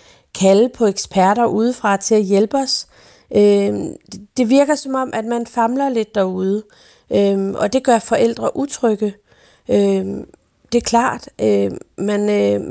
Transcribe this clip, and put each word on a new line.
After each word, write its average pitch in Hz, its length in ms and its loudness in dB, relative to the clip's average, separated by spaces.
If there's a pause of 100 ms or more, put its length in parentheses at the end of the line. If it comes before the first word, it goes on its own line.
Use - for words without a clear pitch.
(400)
kalde 196 300 4
på 240 160 -2
eksperter 196 600 2
udefra 220 520 0
til 214 180 0
at 214 80 4
hjælpe 202 340 0
os? - 300 -2 (480)
Øhm, 202 580 2 (180)
det, - 100 -12 (160)
det 240 120 2
virker 277 260 4
som 269 200 -4
om, 262 180 -4
at 220 120 -4
man 233 220 -4
famler 254 420 -2
lidt 220 260 -4
derude, 190 480 -2 (480)
øhm, 196 440 0
og - 180 -2
det 262 100 0
gør 233 160 4
forældre 226 580 -2
utrygge. 214 560 -2 (560)
Øhm, 196 560 0 (460)
det 240 60 2
er 233 80 -2
klart, 240 440 -2 (120)
øh, 208 300 2 (260)
man, 208 320 -2
øh, 202 420 2